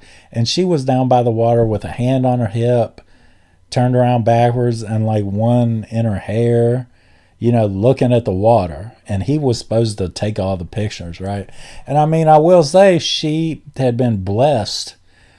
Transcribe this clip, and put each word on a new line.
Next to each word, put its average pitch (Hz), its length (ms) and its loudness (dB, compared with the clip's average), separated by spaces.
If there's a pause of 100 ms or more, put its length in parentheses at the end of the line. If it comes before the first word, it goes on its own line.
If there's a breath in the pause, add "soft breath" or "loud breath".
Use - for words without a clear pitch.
(320 soft breath)
And 117 160 -2
she 180 160 -2
was 165 200 -2
down 131 220 0
by 123 160 4
the 120 80 0
water 117 340 2
with 107 200 -4
a 85 80 -10
hand 127 340 0
on 123 140 0
her 113 80 -2
hip, 117 520 -2 (680 soft breath)
turned 127 240 0
around 123 300 2
backwards 117 580 2
and, 110 240 -2
like, 110 180 0
one 113 680 0
in 113 160 -2
her 101 120 -2
hair, 120 680 0 (500 soft breath)
you 117 140 0
know, 113 140 2
looking 120 460 0
at 117 120 2
the 104 80 -2
water. 98 600 0 (140)
And 98 160 -4
he 139 160 -2
was 131 200 0
supposed 110 400 -2
to 92 100 -4
take 104 320 -6
all 95 160 -4
the 87 80 -8
pictures, 90 560 -10
right? 98 280 -8 (380 loud breath)
And 139 120 -2
I 151 60 4
mean, 160 220 0
I 156 120 8
will 170 260 6
say 180 340 4
she 156 640 -4 (140)
had 123 200 0
been 117 280 0
blessed 110 720 -2 (420 soft breath)